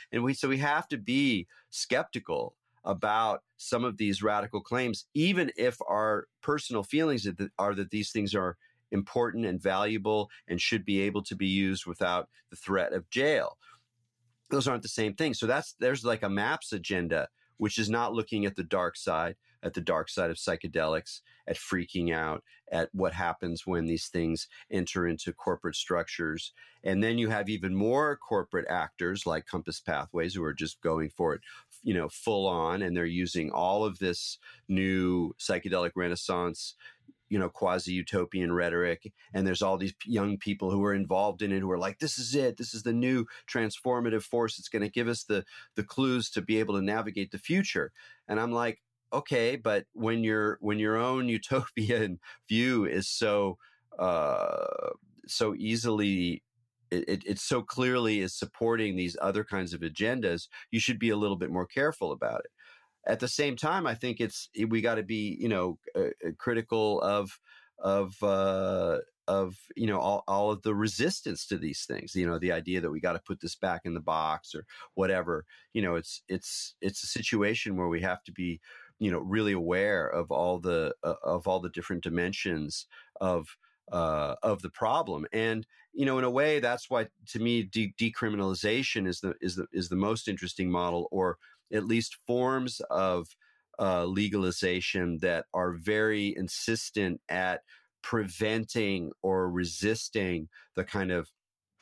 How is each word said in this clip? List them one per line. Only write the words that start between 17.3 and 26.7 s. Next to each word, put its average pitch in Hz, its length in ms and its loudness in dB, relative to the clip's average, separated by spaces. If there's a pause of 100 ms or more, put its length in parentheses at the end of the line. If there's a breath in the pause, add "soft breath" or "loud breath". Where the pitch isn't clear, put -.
which 107 220 0
is 104 100 2
not 113 240 0
looking 110 320 0
at 98 120 -2
the 92 80 -4
dark 90 340 0
side, 85 380 -2 (260 soft breath)
at 85 120 -4
the 92 60 -6
dark 80 300 0
side 87 180 0
of 82 80 -4
psychedelics, 80 840 -2 (260 soft breath)
at 82 100 -2
freaking 87 560 -2
out, 80 300 -2 (280 soft breath)
at 82 220 0
what 92 220 0
happens 85 500 -2
when 85 220 0
these 82 220 -2
things 82 400 0 (220 loud breath)
enter 92 360 0
into 85 260 -2
corporate - 440 -4
structures. 85 760 -2 (300 loud breath)